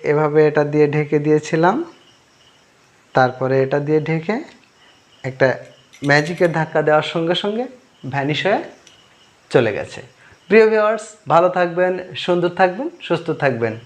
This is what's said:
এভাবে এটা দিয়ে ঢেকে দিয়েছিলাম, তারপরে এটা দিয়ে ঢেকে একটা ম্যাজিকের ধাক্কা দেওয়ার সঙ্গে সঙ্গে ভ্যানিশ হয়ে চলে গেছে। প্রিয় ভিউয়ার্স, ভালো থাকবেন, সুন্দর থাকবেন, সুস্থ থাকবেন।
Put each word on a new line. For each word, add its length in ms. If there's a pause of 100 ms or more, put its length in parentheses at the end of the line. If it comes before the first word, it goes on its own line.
(120)
এভাবে 280 (100)
এটা 140 (100)
দিয়ে 220
ঢেকে 300
দিয়েছিলাম, 500 (1400)
তারপরে 400 (100)
এটা 220
দিয়ে 120 (100)
ঢেকে 260 (880)
একটা 240 (640)
ম্যাজিকের 480
ধাক্কা 300
দেওয়ার 260
সঙ্গে 300
সঙ্গে 220 (480)
ভ্যানিশ 320
হয়ে 160 (880)
চলে 260
গেছে। 220 (500)
প্রিয় 220
ভিউয়ার্স, 340 (280)
ভালো 240
থাকবেন, 360 (320)
সুন্দর 340
থাকবেন, 280 (200)
সুস্থ 200 (160)
থাকবেন। 300 (120)